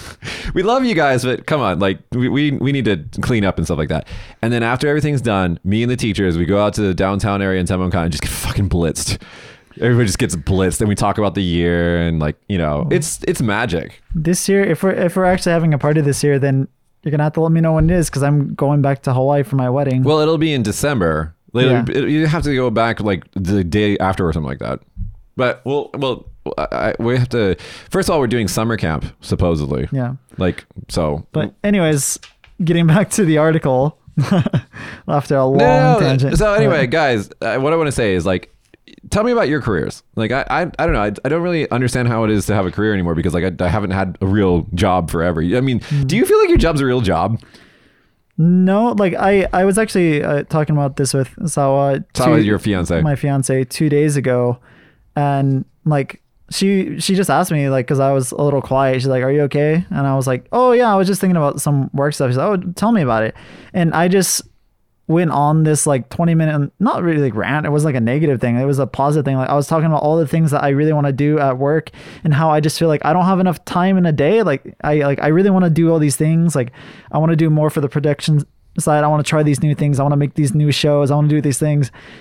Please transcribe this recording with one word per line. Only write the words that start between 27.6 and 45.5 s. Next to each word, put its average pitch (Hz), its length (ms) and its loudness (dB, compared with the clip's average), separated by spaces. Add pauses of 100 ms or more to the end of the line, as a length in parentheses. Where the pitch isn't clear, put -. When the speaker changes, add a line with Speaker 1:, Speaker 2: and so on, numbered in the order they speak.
Speaker 1:
First 190 180 0
of 190 40 2
all, 156 60 2
we're 131 60 2
doing 113 220 0
summer 113 280 -2
camp 80 300 -2 (160)
supposedly. 76 720 -2
Speaker 2:
Yeah. 131 240 -4 (240)
Speaker 1:
Like, 90 260 -4 (240)
so. 78 420 -4
Speaker 2:
But 156 220 -4 (100)
anyways, 165 540 0 (460)
getting 170 240 2
back 160 240 4
to 214 120 2
the 156 140 4
article 151 640 2 (180)
<laughs> 143 140 0 (760)
after 147 280 0
a 135 100 2
long 135 120 2
Speaker 1:
No, 226 80 6 (140)
no, 254 140 4
no. 226 60 4
Speaker 2:
tangent. 135 400 0
Speaker 1:
So 208 160 2
anyway, 190 320 2
Speaker 2:
But - 20 -8
Speaker 1:
guys, 131 400 0 (140)
uh, 113 160 -2
what 143 120 0
I 165 40 2
wanna 156 160 0
say 104 240 0
is, 85 100 0
like, 92 260 -2 (580)
tell 214 140 0
me 247 80 0
about 220 180 2
your 147 120 0
careers. - 420 -4 (120)
Like, 110 160 -2
I, 131 180 -2
I, 147 120 0 (180)
I 156 60 0
don't 165 80 2
know. 113 80 0
I, 104 100 0 (140)
I 131 40 -2
don't 165 120 0
really 170 300 -2
understand 123 360 -2
how 113 160 0
it 107 80 0
is 101 160 0
to 107 80 0
have 98 100 0
a 87 60 -4
career 107 220 -2
anymore 87 220 -2
because, 85 180 0
like, 87 280 -2
I, 92 40 0
I - 40 0
haven't 101 220 -2
had 95 300 -4
a 95 40 0
real 95 480 2
job 90 380 0
forever. 82 300 -2
I 95 200 0